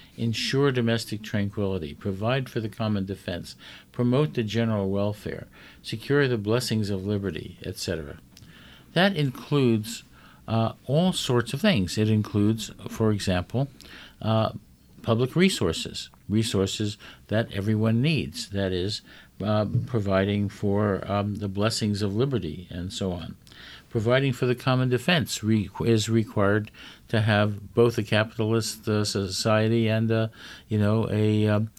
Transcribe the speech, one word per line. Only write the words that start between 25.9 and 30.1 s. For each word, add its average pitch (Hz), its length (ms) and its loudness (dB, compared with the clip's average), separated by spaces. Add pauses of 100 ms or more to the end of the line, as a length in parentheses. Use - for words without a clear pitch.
required 107 600 2 (380)
to 110 140 2
have 104 520 2
both 117 240 4
a 104 60 0
capitalist, 110 840 -2
uh, 104 160 2
society 107 840 0
and, 113 240 2